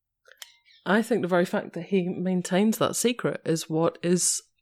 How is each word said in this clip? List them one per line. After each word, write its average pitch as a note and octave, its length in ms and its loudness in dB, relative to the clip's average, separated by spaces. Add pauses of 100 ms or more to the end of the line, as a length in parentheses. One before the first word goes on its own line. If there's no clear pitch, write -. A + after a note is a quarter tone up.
(840)
I G#3 160 2
think G#3+ 200 0
the F3 60 -2
very F3 160 4
fact - 300 -4
that - 120 -10
he F3+ 220 0
maintains F#3 680 0
that - 180 0
secret - 480 -2
is D#3+ 240 -2
what D#3+ 340 0
is F3 380 0 (220)